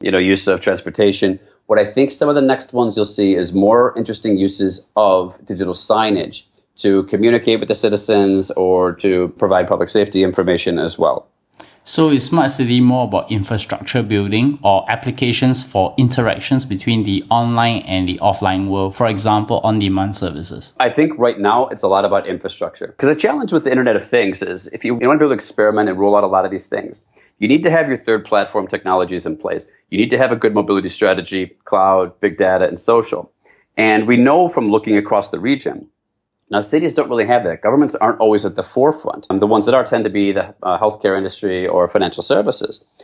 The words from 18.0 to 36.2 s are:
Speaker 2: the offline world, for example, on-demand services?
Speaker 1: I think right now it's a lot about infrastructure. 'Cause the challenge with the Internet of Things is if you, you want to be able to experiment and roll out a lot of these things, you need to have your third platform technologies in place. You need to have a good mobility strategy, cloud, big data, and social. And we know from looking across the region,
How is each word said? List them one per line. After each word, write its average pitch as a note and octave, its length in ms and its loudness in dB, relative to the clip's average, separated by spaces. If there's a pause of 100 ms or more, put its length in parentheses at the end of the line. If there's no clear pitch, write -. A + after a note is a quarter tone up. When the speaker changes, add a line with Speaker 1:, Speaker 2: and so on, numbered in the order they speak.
Speaker 2:
the F2+ 80 -4
offline F#2+ 520 0
world, F#2+ 260 -2
for B2 100 0
example, G#2+ 580 0
on-demand G2+ 520 0
services? - 640 -10
Speaker 1:
I B2 100 2
think D#3 300 0
right A#2 200 2
now G#2+ 280 2
it's - 160 -10
a G2 40 2
lot G2 160 4
about G2 240 0
infrastructure. - 680 -10
'Cause C3+ 120 2
the D3+ 60 2
challenge A#3 380 -2
with D#3 120 0
the C3+ 40 0
Internet B2 260 2
of G2+ 120 -4
Things G2 340 0
is F#2 320 -10
if - 100 -14
you, B2 160 -2
you A#2+ 80 0
want D3+ 120 4
to D3+ 40 4
be D3 40 4
able C3 80 2
to G#2 80 -8
experiment G#2+ 440 0
and F#2 120 -4
roll G2+ 160 4
out G#2 80 4
a F#2+ 120 0
lot F#2+ 100 2
of F#2+ 60 -4
these F#2+ 140 -8
things, - 380 -10 (360)
you G#2+ 80 0
need D3+ 160 4
to E3+ 80 4
have D#3+ 160 2
your C3 100 -2
third A2 280 -2
platform G2+ 420 -2
technologies F#2 580 -2
in D#2+ 120 -6
place. - 280 -8 (240)
You - 80 -4
need - 140 0
to A#2+ 60 0
have B2+ 140 2
a A#2 40 0
good A2+ 180 0
mobility G2 360 0
strategy, F#2 760 -2
cloud, F#2+ 560 0
big F#2 180 -2
data, F#2 300 2
and D#2 100 -4
social. - 540 -2 (460)
And A2 300 2
we A#2+ 100 4
know D3+ 320 4
from A#2+ 200 -2
looking G#2+ 280 2
across G#2 320 -2
the D#2+ 100 -6
region, B2+ 480 -4 (640)